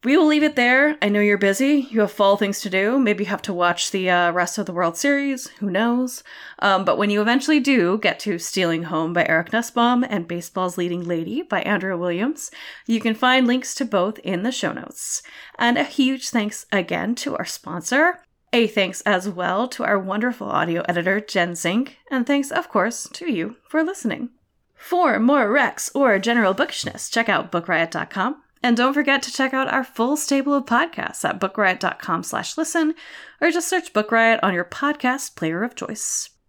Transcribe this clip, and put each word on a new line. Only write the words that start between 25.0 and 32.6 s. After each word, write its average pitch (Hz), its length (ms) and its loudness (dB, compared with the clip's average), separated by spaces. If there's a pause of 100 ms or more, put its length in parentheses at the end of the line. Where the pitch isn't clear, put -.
more 240 300 4
recs - 480 0
or 254 240 4
general 214 340 2
bookishness, - 560 -6
check 233 180 0
out 170 220 0
book 175 160 -2
riot 165 240 0
dot 160 200 -6
com. 220 320 -4 (200)
And 233 140 4
don't 254 180 2
forget 277 280 2
to - 100 -10
check 262 220 0
out 262 180 0
our 262 120 0
full 254 320 -2
stable 285 380 0
of 277 100 0
podcasts - 600 -2
at - 140 -2
book 190 200 -4
riot 190 200 2
dot - 220 -4
com 170 220 -4
slash - 340 -6
listen, 320 380 0 (460)